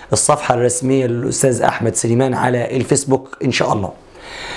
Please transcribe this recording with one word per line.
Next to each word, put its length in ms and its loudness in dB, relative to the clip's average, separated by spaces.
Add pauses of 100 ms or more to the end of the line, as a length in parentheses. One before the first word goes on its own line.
(140)
الصفحة 420 2
الرسمية 500 2
للأستاذ 560 0
أحمد 340 0
سليمان 380 2
على 440 -2
الفيسبوك 680 0
إن 80 2
شاء 220 0
الله. 180 -2 (640)